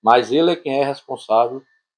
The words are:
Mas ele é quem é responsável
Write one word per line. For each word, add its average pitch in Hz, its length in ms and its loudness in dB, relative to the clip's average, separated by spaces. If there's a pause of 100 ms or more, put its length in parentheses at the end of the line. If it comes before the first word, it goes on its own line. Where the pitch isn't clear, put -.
Mas 113 280 4
ele 156 220 2
é 165 40 -2
quem 139 240 -4
é 139 40 0
responsável 117 800 -4 (360)